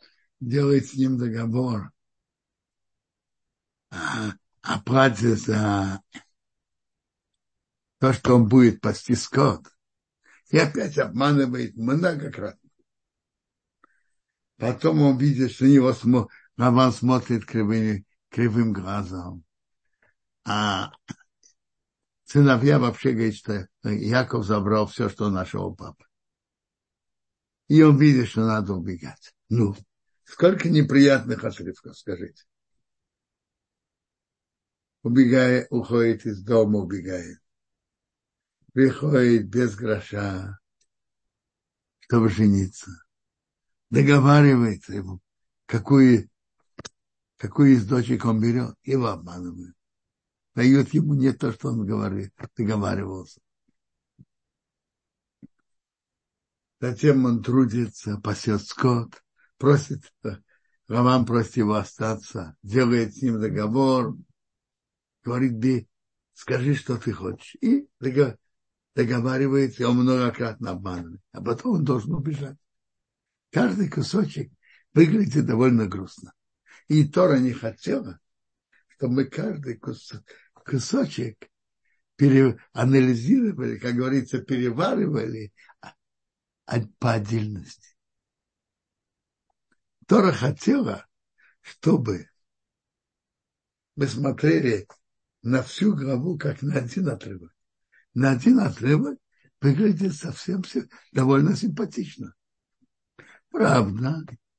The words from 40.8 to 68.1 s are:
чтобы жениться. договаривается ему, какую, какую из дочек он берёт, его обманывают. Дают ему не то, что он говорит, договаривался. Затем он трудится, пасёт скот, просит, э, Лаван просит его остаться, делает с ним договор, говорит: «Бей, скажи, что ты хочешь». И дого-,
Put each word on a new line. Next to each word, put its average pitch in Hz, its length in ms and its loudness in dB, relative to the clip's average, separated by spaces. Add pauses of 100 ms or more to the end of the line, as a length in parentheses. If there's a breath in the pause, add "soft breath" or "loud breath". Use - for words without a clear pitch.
чтобы 113 280 2
жениться. 98 760 0 (880)
договаривается 135 1040 4
ему, 92 260 -10 (460)
какую, 123 600 4 (1080)
какую 135 380 4
из 113 120 2
дочек 120 380 -2
он 113 160 0
берёт, 117 440 -2
его 131 240 -2
обманывают. 87 680 -12 (760)
Дают 131 400 4
ему 151 200 0
не 135 180 2
то, 123 200 -4
что - 160 -10
он 117 160 -4
говорит, 101 480 -6 (240)
договаривался. 98 840 -6 (3500)
Затем 127 440 2
он 117 180 0
трудится, 117 760 -2
пасёт 101 440 -4
скот, - 600 -2 (360)
просит, 143 540 0 (120)
э, 101 120 -8 (520)
Лаван 123 360 2
просит 113 320 -2
его 107 180 2
остаться, 107 880 -8
делает 117 540 0
с - 60 -10
ним 117 180 -2
договор, 113 760 -2 (1080)
говорит: 123 300 -2
«Бей, 117 340 -2 (460)
скажи, 127 400 -2
что 127 240 -6
ты - 140 -6
хочешь». - 480 -12
И 269 280 0 (120)
дого-, 127 360 0 (580)